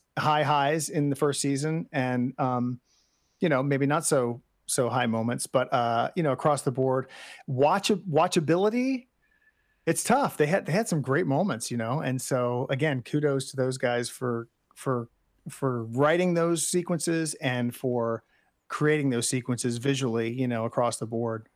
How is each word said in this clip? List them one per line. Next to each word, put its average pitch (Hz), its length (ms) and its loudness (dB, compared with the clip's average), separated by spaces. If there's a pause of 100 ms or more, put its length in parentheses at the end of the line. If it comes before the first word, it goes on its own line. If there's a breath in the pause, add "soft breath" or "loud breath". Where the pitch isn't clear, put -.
(180)
high 151 260 2
highs 143 440 2
in 143 220 0
the 135 80 -2
first 143 240 0
season 147 500 -2
and, 127 480 0
um, 123 400 0 (600)
you 175 80 2
know, 135 120 2
maybe 139 240 2
not 147 200 0
so, 123 360 0 (260)
so 123 220 0
high 123 160 0
moments, 113 420 -2
but, 127 260 0
uh, 117 420 2
you 170 80 0
know, 143 80 2
across 143 300 0
the 135 100 -2
board, 131 380 0 (360 loud breath)
watch-, 143 440 2
watchability, 190 1200 2 (800)
it's 165 160 0
tough. 240 360 2
They 147 100 4
had, 185 180 0
they 147 60 -4
had 214 160 0
some 151 140 0
great 147 260 0
moments, 139 420 0
you 120 60 -4
know? 120 240 -2
And 131 220 -2
so 123 480 0
again, 135 320 0
kudos 143 500 0
to 131 60 -12
those 131 200 0
guys 120 300 0
for, 117 400 -6 (280)
for, 120 340 -2 (400)
for 123 340 -2
writing 156 520 2
those 170 300 2
sequences 165 720 -2
and 123 400 -2
for 117 480 -2 (460)
creating 151 400 2
those 120 180 0
sequences 120 500 -2
visually, 117 540 0
you 127 160 -2
know, 113 160 -2
across 117 340 0
the 113 80 -6
board. 113 500 -6